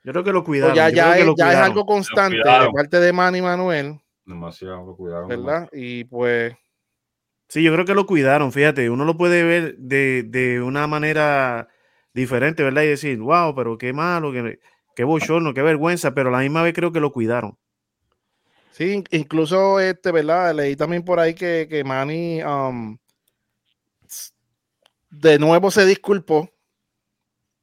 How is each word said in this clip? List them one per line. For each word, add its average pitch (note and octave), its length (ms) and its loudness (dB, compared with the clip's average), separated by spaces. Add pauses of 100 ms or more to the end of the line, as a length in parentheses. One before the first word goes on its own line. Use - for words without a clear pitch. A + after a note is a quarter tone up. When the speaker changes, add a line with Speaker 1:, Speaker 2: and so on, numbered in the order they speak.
Speaker 1:
Yo C3 80 -12
creo F3 120 -4
que G3 100 -2
lo F3 100 0
cuidaron, D3+ 300 0
Speaker 2:
Pues D#3+ 40 4
ya, D#3+ 120 6
Speaker 1:
yo D#3+ 60 0
Speaker 2:
ya E3+ 80 4
Speaker 1:
creo E3+ 120 6
que F3+ 60 6
Speaker 2:
es, E3 60 4
Speaker 1:
lo D#3+ 100 2
Speaker 2:
ya E3+ 80 4
es E3+ 60 6
Speaker 1:
cuidaron. F#3+ 200 4
Speaker 2:
algo G#3 140 -2
constante G3 520 0
Speaker 3:
Lo A2+ 60 0
cuidaron. B2+ 240 6
Speaker 2:
de A2 60 -2
parte D3 260 0
de F3 140 4
Manny F3+ 280 0
Manuel. F3 580 -4 (260)
Speaker 3:
Demasiado, F#2 600 -14
lo F#2 120 -20
cuidaron F2 320 -10
Speaker 2:
¿Verdad? A#2+ 140 -8 (260)
Speaker 3:
demasiado. - 40 -
Speaker 2:
Y B2 320 -12
pues A#2+ 480 -2 (960)
Speaker 1:
Sí, D#3+ 140 0
yo D#3+ 80 4
creo F3 140 0
que G3 80 -2
lo G3 120 2
cuidaron, C#3+ 460 2
fíjate, C3+ 380 0
uno C3 160 -2
lo E3 100 0
puede F3 280 2
ver E3+ 340 -2
de, C3 460 -2
de B2 380 -2
una C#3 240 -4
manera D3 840 0 (440)
diferente, C3 480 -2
¿verdad? C#3 200 0
Y D3+ 60 2
decir, C#3+ 320 -4
"Wow, D#3 360 0
pero A#2 220 -6
qué B2 160 -8
malo, D#3 400 -4
qué, A#2+ 260 -8 (340)
qué A#2+ 120 -2
bochorno, D#3 480 -2
qué C3 80 -4
vergüenza", D#3+ 520 0
pero C3 140 -2
a B2+ 60 0
la B2+ 60 0
misma D3 220 -2
vez E3+ 120 0
creo E3+ 180 -4
que E3 80 -4
lo D3 140 -2
cuidaron. A2+ 440 -4 (1120)
Speaker 2:
Sí, F3 240 -4
in-, G3 160 -6
incluso, E3 680 0
este, F#3 320 -2
¿verdad? E3 440 2
Leí C#3+ 200 -2
también E3+ 300 -4
por F3 160 0
ahí E3 140 2
que, E3 340 -4
que D3+ 160 -4
Manny, D#3 580 -4
um, B2+ 540 -6 (1080)
s-, - 280 -18 (760)
de D3 300 4
nuevo E3+ 320 4
se G3 140 4
disculpó, F#3+ 640 0 (1120)